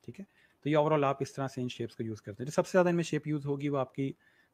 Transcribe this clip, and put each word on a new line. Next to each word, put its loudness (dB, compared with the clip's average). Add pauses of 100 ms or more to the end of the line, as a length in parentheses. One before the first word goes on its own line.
ठीक -16
है, -16 (360)
तो -2
ये 2
overall 4
आप 2
इस -8
तरह -4
से -6
इन -2
शेप्स -8
को -6
यूज़ -8
करते -10
हैं। -8
जो -8
सबसे 0
ज़्यादा 6
इनमें 2
शेप -4
यूज़ -2
होगी -2
वो -2
आपकी -4 (380)